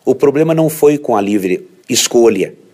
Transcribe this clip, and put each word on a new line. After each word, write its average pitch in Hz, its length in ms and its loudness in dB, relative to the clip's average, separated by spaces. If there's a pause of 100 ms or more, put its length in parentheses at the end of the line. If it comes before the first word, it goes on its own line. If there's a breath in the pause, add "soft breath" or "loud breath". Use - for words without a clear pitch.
O 127 120 0
problema 151 400 0
não 160 160 0
foi 147 260 2
com 127 180 -4
a 101 60 0
livre 98 460 -4 (200)
escolha, 110 680 0 (180)